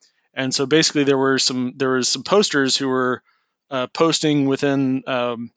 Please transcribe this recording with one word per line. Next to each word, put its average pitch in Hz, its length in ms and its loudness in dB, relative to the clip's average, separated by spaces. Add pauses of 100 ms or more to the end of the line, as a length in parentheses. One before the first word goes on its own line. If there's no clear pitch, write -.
(340)
And 131 200 -6
so 139 120 -2
basically 151 380 4
there 135 120 4
were 135 220 2
some, 127 380 -2
there 131 160 0
was 127 160 0
some - 160 -6
posters 147 520 2
who 139 120 -2
were, 127 340 -2 (480)
uh, 127 160 -4
posting 151 600 2
within, 135 600 0
um, 123 500 -6